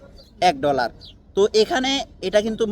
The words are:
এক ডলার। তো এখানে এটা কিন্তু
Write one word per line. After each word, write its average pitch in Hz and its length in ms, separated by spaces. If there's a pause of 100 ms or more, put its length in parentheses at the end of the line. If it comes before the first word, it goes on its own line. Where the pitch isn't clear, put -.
(400)
এক 180 200
ডলার। 135 300 (440)
তো 196 80 (200)
এখানে 262 280 (320)
এটা 196 240
কিন্তু 220 260